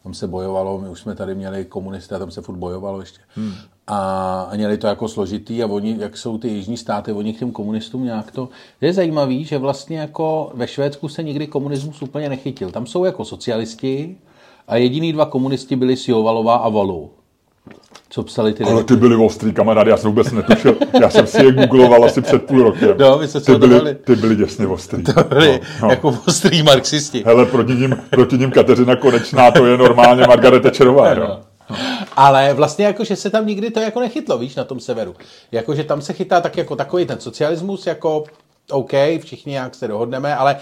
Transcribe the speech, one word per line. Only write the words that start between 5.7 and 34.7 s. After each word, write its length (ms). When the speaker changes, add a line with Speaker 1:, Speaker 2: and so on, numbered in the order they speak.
Speaker 1:
jak 180
jsou 220
ty 100
jižní 280
státy, 360
oni 220
k 40
těm 140
komunistům 520
nějak 260
to... 180
to... 60
Je 60
zajímavý, 520
že 140
vlastně 400
jako 560
ve 120
Švédsku 420
se 140
nikdy 240
komunismus 560
úplně 260
nechytil. 420
Tam 160
jsou 180
jako 200
socialisti 920
a 80
jediný 360
dva 140
komunisti 500
byli 200
Sijovalová 600
a 120
Valo. 420
Co 140
psali 300
ty 120
Speaker 2:
Ale 100
Speaker 1:
lidi? 100
Speaker 2:
ty 120
byli 200
ostrý, 360
kamarád, 340
já 100
jsem 140
vůbec 220
netušil. 440
Já 100
jsem 160
si 180
je 80
googloval 520
asi 160
před 260
půl 160
rokem. 360
Speaker 1:
No, 200
my 100
jsme 120
se 60
Speaker 2:
Ty 60
Speaker 1:
o 60
tom 100
Speaker 2:
byli, 120
Speaker 1:
bavili. 140
Speaker 2:
ty 220
byli 200
děsně 300
ostrý. 380
Speaker 1:
To 200
byli 360
Speaker 2:
No, 0
no. 80
Speaker 1:
jako 240
ostrý 360
marxisti. 640
Speaker 2:
Hele, 200
proti 260
nim, 240
proti 280
nim 120
Kateřina 460
Konečná, 540
to 160
je 100
normálně 500
Margaret 360
Thatcherová, 520
Speaker 1:
No. 80
Speaker 2:
jo. 180
Speaker 1:
Ale 380
vlastně 320
jako, 180
že 120
se 140
tam 160
nikdy 240
to 100
jako 200
nechytlo, 380
víš, 180
na 80
tom 160